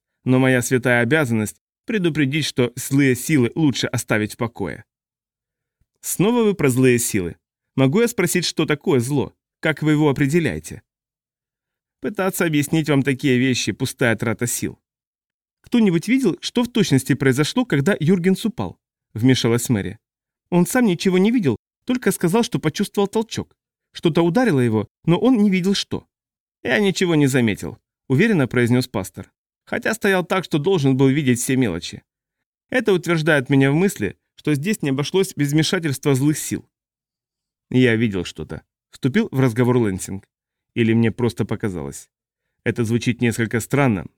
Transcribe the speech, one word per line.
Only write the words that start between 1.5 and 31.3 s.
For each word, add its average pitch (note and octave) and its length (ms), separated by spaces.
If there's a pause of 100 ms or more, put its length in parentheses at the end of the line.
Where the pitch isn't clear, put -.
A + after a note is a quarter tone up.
предупредить, D3+ 600
что - 320
злые C3+ 380
силы B2 400
лучше D#3 320
оставить G#2+ 460
в - 40
покое". G2 480 (1200)
"Снова A3+ 380
вы G#3 100
про D3 160
злые B2 300
силы. F2+ 380 (380)
Могу C3+ 260
я A#3+ 60
спросить, F3+ 380
что - 220
такое D3 320
зло? B2 340 (260)
Как D#3 220
вы D3+ 120
его D3+ 140
определяете?" C3+ 760 (1160)
"Пытаться F#3+ 460
объяснить D3+ 460
вам C#3 100
такие C3 380
вещи — B2 320
пустая A#2+ 440
трата A2+ 300
сил". - 340 (800)
"Кто-нибудь G3 460
видел, A#3+ 340
что - 220
в B3 80
точности C#3+ 440
произошло, C#3+ 500
когда D3 340
Юргенс F3+ 460
упал?" G#2+ 340 (360)
вмешалась A#2+ 520
Мэри. G2 300 (540)
"Он F3 160
сам B3 180
ничего F3+ 320
не G3+ 140
видел, E3 260 (300)
только B3 240
сказал, F#3+ 320
что D#3 160
почувствовал G3 480
толчок. - 500 (340)
Что-то E3+ 300
ударило F3 380
его, A2 280 (180)
но E3 120
он B3+ 200
не G#3 120
видел, F#3 240
что". - 320 (560)
"Я - 160
ничего F#3 380
не D3 100
заметил", A#2+ 540 (280)
уверенно D3+ 400
произнёс B2 400
пастор. - 460 (320)
"Хотя - 300
стоял F#3+ 280
так, F#3 220
что D#3+ 140
должен C#3+ 360
был C3+ 120
видеть C3 320